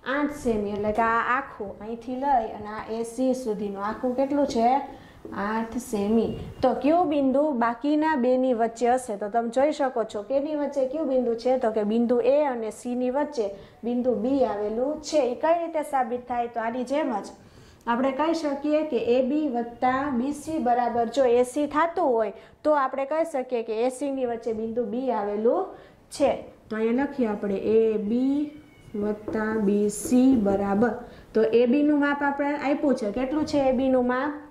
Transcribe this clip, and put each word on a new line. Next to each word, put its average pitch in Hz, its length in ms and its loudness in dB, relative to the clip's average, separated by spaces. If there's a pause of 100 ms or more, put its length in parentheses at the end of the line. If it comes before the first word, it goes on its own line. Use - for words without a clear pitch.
આઠ 285 260 -2
સેમી. 208 380 -2
એટલે 208 220 -2
કે 208 100 0
આ 233 360 0
આખું 208 420 -10
અહીંથી 233 360 -10
લઈ 254 320 2
અને 208 180 -12
આ 214 340 -8
એ - 20 -4
સી 254 320 0
સુધીનું 202 500 -4
આખું 240 320 -4
કેટલું 277 300 2
છે? 240 340 2 (560)
આઠ 220 400 -4
સેમી. 220 640 0 (240)
તો 247 120 2
કયું 311 340 2
બિંદુ 285 440 2
બાકીના 285 640 0
બેની 254 380 2
વચ્ચે 233 360 0
હશે? 254 260 0
તો 208 120 -6
તમે 233 200 0
જોઈ 277 240 2
શકો 262 320 0
છો 214 180 -6
કેની 277 320 -2
વચ્ચે 277 340 -2
કયું 294 200 -2
બિંદુ 247 260 2
છે? 254 240 0
તો 233 120 2
કે 214 140 0
બિંદુ 233 360 2
એ 285 240 4
અને 233 260 -2
સી 247 240 -8
ની 254 160 -2
વચ્ચે 254 400 -2 (340)
બિંદુ 247 300 0
બી 254 300 2
આવેલું 220 560 -2
છે. 311 180 -2
એ 247 160 2
કઈ 330 320 2
રીતે 320 160 -4
સાબિત 247 460 -2
થાય? 240 180 -2
તો 233 140 -6
આની 233 240 -4
જેમ 277 280 -2
જ 202 120 -4 (640)
આપણે 247 240 2
કહી 311 240 0
શકીએ 302 480 0
કે 294 140 -4
એ 240 300 2
બી 302 220 0
વત્તા 254 600 -2
બી 262 220 -2
સી 311 260 -6
બરાબર, 240 460 2
જો 254 200 2
એ 247 200 6
સી 294 220 -2
થાતું 330 380 0
હોય 226 280 2 (300)
તો 302 100 4
આપણે 269 320 2
કહી 311 200 0
શકીએ 254 380 -2
કે 233 100 -6
એ 233 180 0
સી 277 200 -4
ની 269 140 -2
વચ્ચે 233 280 -4
બિંદુ 226 320 -2
બી 247 260 -2
આવેલું 220 560 0 (440)
છે. - 340 0 (260)
તો 220 60 -6
અહીંયા 233 280 0
લખીએ 254 240 -2
આપણે 208 260 -2
એ 220 440 2
બી 262 520 0 (440)
વત્તા 214 640 -2
બી 208 300 2
સી 254 480 4
બરાબર. 202 540 2 (440)
તો 220 80 6
એ 233 240 4
બી 294 160 4
નું 294 180 4
માપ 285 220 0
આપણે 285 340 0
આપ્યું 285 380 0
છે. 208 160 -2
કેટલું 269 340 -2
છે 294 140 0
એ 262 140 4
બી 262 160 2
નું 254 180 4
માપ? 262 260 0 (180)